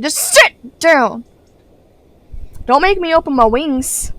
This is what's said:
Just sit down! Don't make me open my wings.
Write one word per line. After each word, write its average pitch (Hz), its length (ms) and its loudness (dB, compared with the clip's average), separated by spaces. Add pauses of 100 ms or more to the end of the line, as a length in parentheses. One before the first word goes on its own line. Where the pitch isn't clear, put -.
Just 294 160 -4
sit - 600 0
down! 262 440 2 (1400)
Don't 254 160 2
make 381 180 2
me 339 140 -4
open 320 220 0
my 254 100 4
wings. 262 720 -2